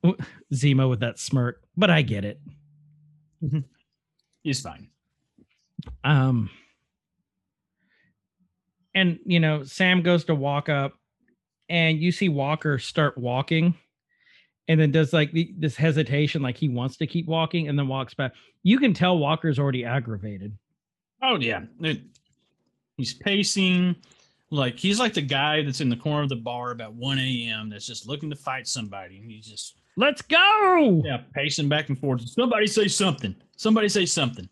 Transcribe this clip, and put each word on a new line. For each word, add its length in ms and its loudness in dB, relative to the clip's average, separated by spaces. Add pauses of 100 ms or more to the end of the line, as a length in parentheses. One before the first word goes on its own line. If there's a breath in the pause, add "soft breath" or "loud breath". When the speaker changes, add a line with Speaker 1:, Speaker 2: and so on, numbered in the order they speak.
Speaker 1:
W-, 160 4 (340 loud breath)
Zemo 380 4
with 100 -2
that 180 -4
smirk, 440 -2 (160)
but 100 4
I 140 4
get 240 -4
it. 120 -10 (1040)
Speaker 2:
Mm-hmm. 180 -2 (840)
He's 180 -2
fine. 280 -16 (1160)
Speaker 1:
Um, 460 2 (2500 soft breath)
and, 320 2
you 140 4
know, 240 2
Sam 380 2
goes 220 4
to 100 0
walk 340 -2
up, 260 -2 (720)
and 320 2
you 120 2
see 160 0
Walker 500 0
start 400 0
walking, 560 0 (920 soft breath)
and 120 6
then 100 6
does, 220 2
like, 200 2
the, 260 -2
this 180 -2
hesitation, 680 0
like 140 -4
he 120 -2
wants 300 -4
to 80 -4
keep 200 -6
walking, 420 -2
and 100 0
then 100 0
walks 260 -6
back. 180 -4 (300 soft breath)
You 160 6
can 160 4
tell 240 2
Walker's 400 0
already 260 -2
aggravated. 720 -6 (680)
Speaker 2:
Oh, 160 0
yeah. 240 -2 (180)
It, 200 -2 (960)
he's 180 -6
pacing. 840 0 (540 soft breath)
Like, 280 -2
he's 200 0
like 160 0
the 80 0
guy 400 0
that's 180 -6
in 80 0
the 80 0
corner 260 -2
of 80 -2
the 60 -6
bar 340 -8
about 240 -12
one 240 -4
A 300 -2
M 200 -8
that's 180 -12
just 220 -14
looking 220 -8
to 60 -10
fight 320 -8
somebody. 500 -10
And 120 -20
he's 160 -20
just 300 -18 (200)
Speaker 1:
"Let's 260 0
go!" 840 4
Speaker 2:
Yeah, 180 -4 (120)
pacing 340 -2
back 200 0
and 100 -2
forth. 300 -2
"Somebody 400 0
say 180 2
something. 480 -2 (220)
Somebody 320 2
say 180 0
something." 460 -4